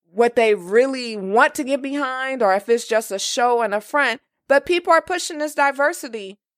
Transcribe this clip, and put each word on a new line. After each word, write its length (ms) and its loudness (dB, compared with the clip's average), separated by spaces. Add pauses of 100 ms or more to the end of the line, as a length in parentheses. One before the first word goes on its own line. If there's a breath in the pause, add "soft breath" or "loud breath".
(120)
what 240 2
they 200 4
really 600 0
want 400 2
to 80 -4
get 180 -2
behind 600 -4
or 120 4
if 140 -2
it's 200 0
just 240 -2
a 80 -6
show 420 0
and 120 -2
a 60 -2
front, 420 -2 (280)
but 160 4
people 260 0
are 100 6
pushing 360 -8
this 180 -6
diversity 840 -2 (180)